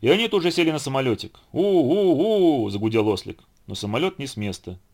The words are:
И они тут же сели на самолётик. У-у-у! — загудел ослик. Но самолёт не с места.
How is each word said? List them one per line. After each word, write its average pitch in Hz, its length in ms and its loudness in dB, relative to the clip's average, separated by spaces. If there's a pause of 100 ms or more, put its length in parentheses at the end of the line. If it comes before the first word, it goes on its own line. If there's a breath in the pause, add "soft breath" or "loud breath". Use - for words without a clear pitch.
И 113 80 0
они 208 180 4
тут 202 140 0
же 170 100 0
сели 165 200 2
на 156 80 -2
самолётик. 135 600 -4 (140)
У-у-у! — 175 1160 2
загудел 107 360 0
ослик. 101 360 -4 (240)
Но 101 80 -12
самолёт 113 420 -4
не 139 80 -10
с 131 100 -12
места. 95 440 -8 (140)